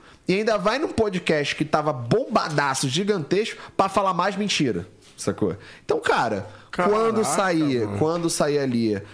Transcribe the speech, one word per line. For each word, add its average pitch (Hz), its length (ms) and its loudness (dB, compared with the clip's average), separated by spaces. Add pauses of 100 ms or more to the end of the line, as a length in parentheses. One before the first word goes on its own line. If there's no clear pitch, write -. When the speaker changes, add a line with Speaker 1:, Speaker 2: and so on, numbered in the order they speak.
(280)
Speaker 1:
E 180 60 2
ainda 214 220 0
vai 208 220 0
num 320 100 -2
podcast 185 680 0
que 156 80 0
tava 151 280 0
bombadaço, 147 960 0
gigantesco, 196 720 -2 (160)
pra 196 120 2
falar 190 260 0
mais 185 220 0
mentira, 143 500 0 (300)
sacou? 95 400 -2 (280)
Então, 466 140 0
cara, 110 480 0 (240)
Speaker 2:
Caraca, 190 240 2
Speaker 1:
quando 220 300 2
sair, 160 600 0
Speaker 2:
mano. 101 140 -4
Speaker 1:
quando 165 320 0
sair 147 300 0
ali 117 420 0 (120)